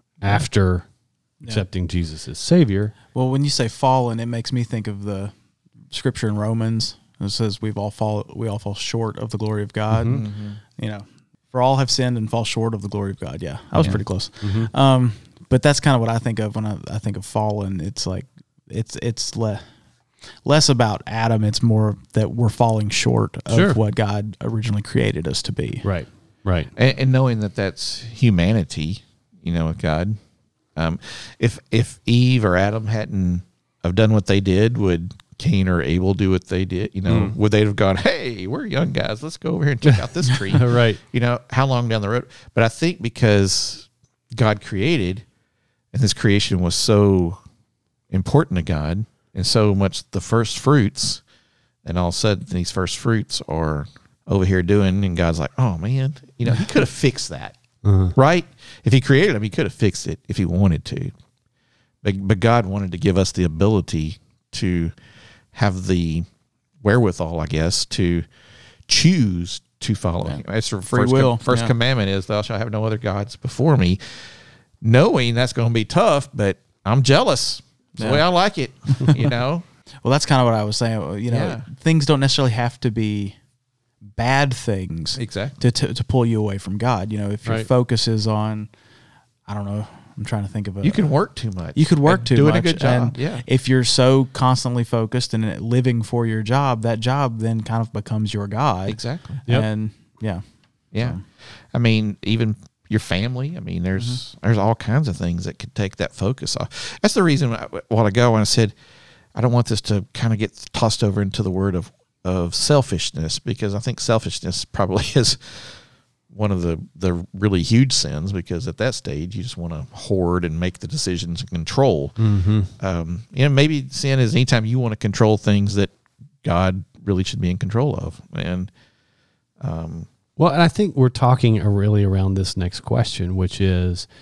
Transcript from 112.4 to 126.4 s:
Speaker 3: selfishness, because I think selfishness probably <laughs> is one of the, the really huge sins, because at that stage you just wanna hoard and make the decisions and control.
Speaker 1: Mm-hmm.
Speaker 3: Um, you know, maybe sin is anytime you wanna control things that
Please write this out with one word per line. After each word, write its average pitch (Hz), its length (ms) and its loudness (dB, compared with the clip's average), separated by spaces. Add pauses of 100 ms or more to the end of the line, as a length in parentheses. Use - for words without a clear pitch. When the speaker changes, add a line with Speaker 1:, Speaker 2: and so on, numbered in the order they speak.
Speaker 3:
selfishness, - 880 0
because 104 340 -4
I 104 60 -6
think - 200 -6
selfishness 92 640 -2
probably 92 460 -2
<laughs> - 60 0
is 123 200 2 (920)
one 104 240 -2
of 90 100 -2
the, 82 160 -2 (160)
the 87 400 -2
really 95 280 2
huge 123 300 4
sins, 78 400 -2
because 87 360 -6
at 82 80 -8
that 120 180 -4
stage 82 400 -8
you 98 80 -8
just - 140 -10
wanna 82 340 -8
hoard 90 540 0
and 80 160 -4
make 90 180 -2
the - 80 -12
decisions 87 540 -4
and - 100 -12
control. 82 640 0
Speaker 1:
Mm-hmm. 107 440 2 (260)
Speaker 3:
Um, 87 360 -4 (100)
you 127 120 0
know, 147 40 6
maybe 143 420 2
sin 135 300 0
is 113 120 2
anytime 117 320 2
you 120 140 0
wanna 117 180 -2
control 107 420 2
things 101 360 2
that 98 160 2 (540)